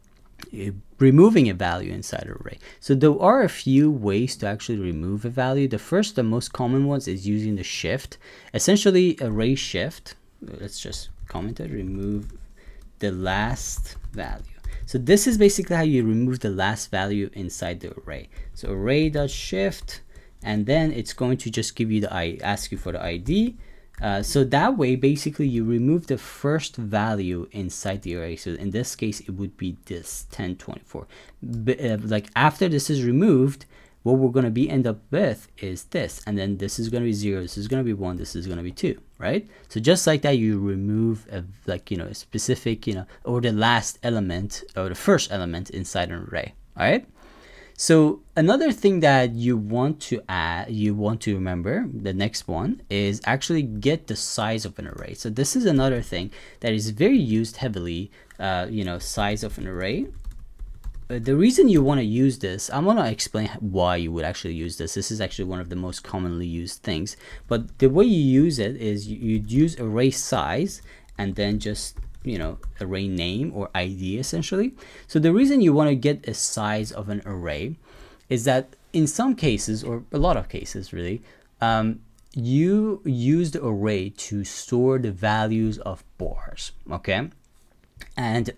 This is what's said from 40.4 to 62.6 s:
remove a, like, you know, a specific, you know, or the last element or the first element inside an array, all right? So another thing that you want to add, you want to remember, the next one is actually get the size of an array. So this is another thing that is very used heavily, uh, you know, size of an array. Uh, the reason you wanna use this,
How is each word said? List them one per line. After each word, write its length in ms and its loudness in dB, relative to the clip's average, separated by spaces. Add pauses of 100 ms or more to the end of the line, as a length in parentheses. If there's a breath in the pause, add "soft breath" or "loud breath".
remove 720 0
a, 140 -8 (220)
like, 240 -6
you 60 -2
know, 100 -6
a 80 -10
specific, 720 -4
you 80 -2
know, 120 -8 (160 loud breath)
or 180 0
the 120 0
last 500 2
element 640 -2 (120)
or 120 -2
the 60 -6
first 380 2
element 380 -4
inside 400 -4
an 180 -10
array, 240 -6 (240)
all 80 0
right? 220 2 (680 loud breath)
So 460 6 (140)
another 340 6
thing 300 4
that 340 6
you 220 2
want 460 0
to 260 -4
add, 420 -2
you 240 2
want 280 0
to 120 0
remember, 580 -2
the 200 -6
next 340 -2
one 420 -4
is 360 0
actually 380 0
get 440 0
the 80 -4
size 500 -4
of 140 -12
an 80 -10
array. 280 -12
So 140 -8
this 280 0
is 80 2
another 360 4
thing 300 -6 (300 loud breath)
that 120 -2
is 180 -2
very 280 4
used 380 0
heavily, 560 -6 (260 loud breath)
uh, 320 -2
you 140 -2
know, 160 -4
size 420 -4
of 160 -8
an 80 -8
array. 400 -4 (1040)
Uh, 80 -4
the 160 0
reason 340 6
you 140 6
wanna 200 2
use 360 2
this, 320 -6